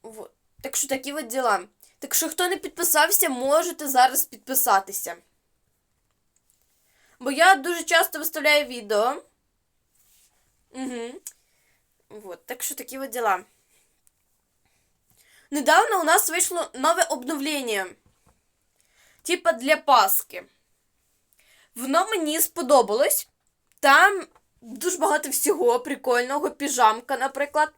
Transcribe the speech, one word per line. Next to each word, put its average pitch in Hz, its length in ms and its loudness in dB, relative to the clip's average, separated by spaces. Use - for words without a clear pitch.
Вот. 220 240 -18
Так 269 140 -10
що - 120 -2
такі 269 260 -6
от 294 140 -8
діла. 254 360 0
Так - 160 -8
що, 320 140 0
хто 359 180 -2
не 370 100 -2
підписався, 330 720 0
можете 294 580 -2
зараз 254 380 2
підписатися. 196 880 -2
Бо 269 120 -4
я 339 240 6
дуже 339 280 -4
часто 330 360 0
виставляю 294 460 0
відео. 233 580 -2
Угу. 247 420 -10
Вот. 208 360 -18
Так 254 180 -12
що 277 120 -8
такі 262 240 -14
от 269 100 -10
діла. 214 340 -2
Недавно 330 500 2
у - 20 -2
нас 320 260 2
вийшло 349 440 -4
нове 330 300 0
обновлення. 269 840 -4
Типа 339 280 0
для 269 260 0
Пасхи. 226 680 2
Воно 277 320 0
мені 330 340 -2
сподобалось. 254 840 2
Там 339 480 6
дуже 311 360 -8
багато 302 320 0
всього 302 500 0
прикольного. 269 720 -2
Піжамка, 240 680 0
наприклад. 285 600 -2